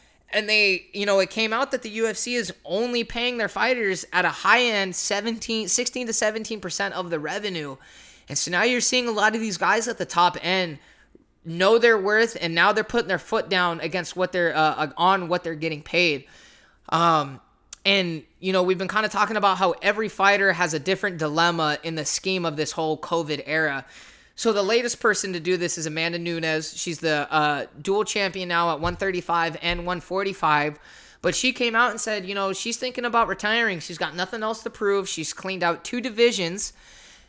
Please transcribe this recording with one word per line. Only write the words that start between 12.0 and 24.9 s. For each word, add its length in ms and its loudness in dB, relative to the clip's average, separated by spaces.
and 160 -2
now 160 6
they're 120 0
putting 260 -2
their 100 0
foot 300 -4
down 320 0
against 340 -4
what 160 -2
they're, 240 0
uh, 40 2
uh, 360 2
on 320 4
what 160 0
they're 120 -6
getting 260 -4
paid. 440 0
Um, 520 2
and, 400 0
you 140 -2
know, 100 4
we've 140 2
been 100 -4
kinda 220 0
talking 260 0
about 220 4
how 240 2
every 260 0
fighter 460 4
has 200 0
a 60 -2
different 380 -2
dilemma 680 2
in 120 -6
the 100 -4
scheme 400 -2
of 100 -4
this 160 -2
whole 260 -2
covid 500 -4
era. 380 -2
So 180 0
the 100 2
latest 360 0